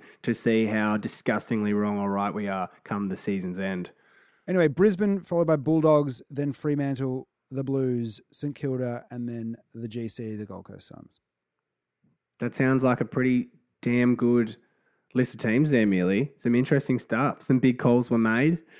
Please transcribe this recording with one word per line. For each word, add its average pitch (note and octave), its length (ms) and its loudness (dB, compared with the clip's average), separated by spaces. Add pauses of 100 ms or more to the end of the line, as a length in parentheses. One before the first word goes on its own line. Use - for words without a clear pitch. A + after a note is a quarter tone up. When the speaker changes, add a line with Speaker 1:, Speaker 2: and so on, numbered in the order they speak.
(220)
Speaker 1:
to A#2 120 0
see A2+ 320 2
how G#2+ 300 0
disgustingly G#2+ 760 -2
wrong G#2 260 0
or G2+ 120 -2
right G2 240 -2
we G2+ 140 -6
are F#2+ 200 -4 (160)
come G2+ 240 -4
the F#2 80 -6
season's F#2 440 -6
end. F#2 300 -4 (580)
Speaker 2:
Anyway, F3+ 200 4
Brisbane, G3 520 2
followed E3+ 260 0
by D#3+ 100 4
Bulldogs, D3 720 2
then C#3+ 240 -4
Fremantle, C3+ 760 -4 (240)
the C3+ 100 -4
Blues, B2+ 580 -2 (120)
St D3 220 -8
Kilda, B2+ 580 -4
and A#2+ 160 -8
then A#2 280 -8 (160)
the A2+ 160 -10
G A2+ 200 -8
C, A2 260 -10
the G#2 100 -8
Gold F#2+ 200 -14
Coast G2 240 -18
Suns. - 320 -20 (1200)
Speaker 1:
That A#2+ 160 -6
sounds C3 260 2
like C3+ 180 2
a - 40 -2
pretty B2+ 440 0 (320)
damn B2 360 2
good A#2+ 400 2 (580)
list B2+ 200 0
of A2 60 -14
teams B2+ 300 2
there, A#2 160 6
Mealy. G2 520 2
Some A#2+ 180 0
interesting C3 420 2
stuff. A#2+ 440 -2
Some C3 180 2
big B2 180 4
calls A#2+ 320 2
were A#2 80 2
made. A#2+ 400 2 (220)